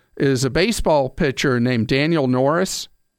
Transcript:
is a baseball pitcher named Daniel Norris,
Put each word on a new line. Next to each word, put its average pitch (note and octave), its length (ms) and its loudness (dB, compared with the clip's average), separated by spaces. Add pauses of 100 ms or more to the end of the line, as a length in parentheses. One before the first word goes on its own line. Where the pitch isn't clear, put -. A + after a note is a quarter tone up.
(180)
is C3+ 260 0
a C3 60 0
baseball D#3 600 0
pitcher C3+ 500 -2
named A#2+ 280 0
Daniel C#3 400 0
Norris, C#3+ 640 0 (300)